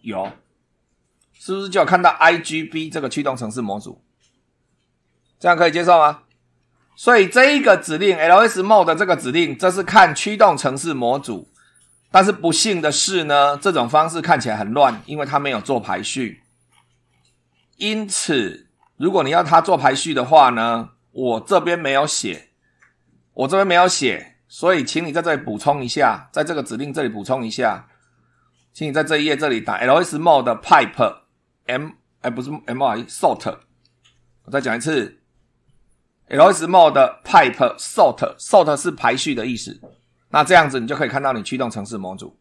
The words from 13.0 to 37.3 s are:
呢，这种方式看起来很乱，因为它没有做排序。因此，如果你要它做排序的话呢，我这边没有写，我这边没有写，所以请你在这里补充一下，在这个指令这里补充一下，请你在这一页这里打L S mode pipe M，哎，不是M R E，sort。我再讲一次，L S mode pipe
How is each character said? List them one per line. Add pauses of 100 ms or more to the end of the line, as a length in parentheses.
呢，
这
种
方
式
看
起
来
很
乱，
因
为
它
没
有
做
排
序。 (1300)
因
此， (260)
如
果
你
要
它
做
排
序
的
话
呢， (200)
我
这
边
没
有
写， (840)
我
这
边
没
有
写， (100)
所
以
请
你
在
这
里
补
充
一
下，
在
这
个
指
令
这
里
补
充
一
下， (840)
请
你
在
这
一
页
这
里
打
L
S
mode
pipe (480)
M， (320)
哎，
不
是 (160)
M
R
E，sort。 (880)
我
再
讲
一
次 (1080)
，L
S
mode
pipe